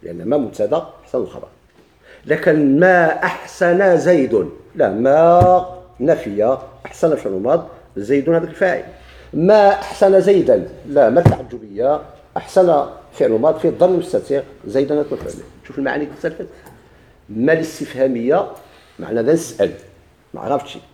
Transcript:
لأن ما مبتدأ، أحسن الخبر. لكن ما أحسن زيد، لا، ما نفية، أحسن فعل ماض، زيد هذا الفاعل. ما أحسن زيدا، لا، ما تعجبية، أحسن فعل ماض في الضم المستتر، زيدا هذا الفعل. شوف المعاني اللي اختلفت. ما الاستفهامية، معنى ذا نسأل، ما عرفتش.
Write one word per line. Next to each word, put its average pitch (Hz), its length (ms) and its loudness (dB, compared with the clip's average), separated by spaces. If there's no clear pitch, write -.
لأن 85 220 -14
ما 120 120 -2
مبتدأ، 123 500 -4
أحسن - 140 -8
الخبر. - 300 -10
لكن 151 540 2
ما 175 440 4
أحسن 180 720 0
زيد، 131 520 2
لا، 135 160 0
ما 170 760 4
نفية، 123 580 -2
أحسن 160 300 -2
فعل 107 160 -6
ماض، 123 360 -2
زيد 131 320 -2
هذا 165 160 0
الفاعل. 175 400 -4
ما 202 360 4
أحسن 196 500 2
زيدا، 127 480 2
لا، 139 220 4
ما 135 100 2
تعجبية، 120 800 -2
أحسن 170 500 2
فعل 127 180 0
ماض 131 280 0
في - 100 -2
الضم 165 260 2
المستتر، 143 480 -4
زيدا 135 280 -2
هذا 147 180 -2
الفعل. - 300 -12
شوف - 120 -14
المعاني 135 260 -4
اللي 143 100 -12
اختلفت. 160 320 -10
ما 113 240 0
الاستفهامية، 135 960 -2
معنى 101 240 -4
ذا 127 100 0
نسأل، - 380 -2
ما - 60 -14
عرفتش. - 380 -6